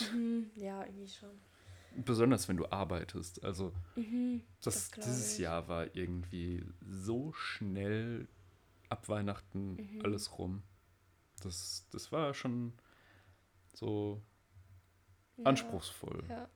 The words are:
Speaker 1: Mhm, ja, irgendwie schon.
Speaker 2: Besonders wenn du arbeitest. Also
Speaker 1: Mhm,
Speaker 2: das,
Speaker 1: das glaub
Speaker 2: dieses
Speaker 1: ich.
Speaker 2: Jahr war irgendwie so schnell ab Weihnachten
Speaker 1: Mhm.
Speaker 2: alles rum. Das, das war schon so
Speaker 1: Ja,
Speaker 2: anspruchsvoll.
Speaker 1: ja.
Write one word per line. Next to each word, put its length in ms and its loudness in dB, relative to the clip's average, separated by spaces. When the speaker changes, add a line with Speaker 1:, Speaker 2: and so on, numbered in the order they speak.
Speaker 1:
Mhm, 420 2
ja, 280 -4
irgendwie 240 -10
schon. 320 -16
Speaker 2:
Besonders 520 6
wenn 100 4
du 140 2
arbeitest. 720 0
Also 300 -2
Speaker 1:
Mhm, 460 0
Speaker 2:
das, 140 2
Speaker 1:
das 160 -2
glaub 140 -6
Speaker 2:
dieses 280 2
Speaker 1:
ich. 60 -2
Speaker 2:
Jahr 280 0
war 280 0
irgendwie 680 -2
so 460 -2
schnell 920 0
ab 200 -4
Weihnachten 680 0
Speaker 1:
Mhm. 300 -8
Speaker 2:
alles 320 0
rum. 260 -2
Das, 480 -6
das 200 -8
war 220 2
schon 400 -2
so 480 0
Speaker 1:
Ja, 80 2
Speaker 2:
anspruchsvoll. 840 2
Speaker 1:
ja. 260 -6